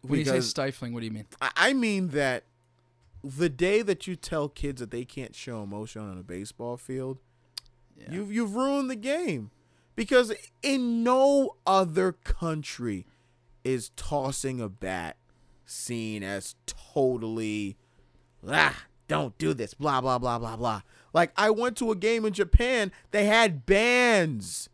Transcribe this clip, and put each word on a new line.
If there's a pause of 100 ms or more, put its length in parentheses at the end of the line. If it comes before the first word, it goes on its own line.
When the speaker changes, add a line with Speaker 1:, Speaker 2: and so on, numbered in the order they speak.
Speaker 1:
When
you
say
Speaker 2:
Because
Speaker 1:
stifling,
what
do
you
mean? (160)
Speaker 2:
I,
I
mean
that (800)
the
day
that
you
tell
kids
that
they
can't
show
emotion
on
a
baseball
field, (840)
Speaker 1:
Yeah.
Speaker 2:
you've,
you've
ruined
the
game. (440)
Because (320)
in
no (100)
other
country (580)
is
tossing
a
bat (480)
seen
as (120)
totally, (680)
"Ah, (240)
don't
do
this,
blah,
blah,
blah,
blah,
blah." (320)
Like,
I
went
to
a
game
in
Japan, (180)
they
had
bands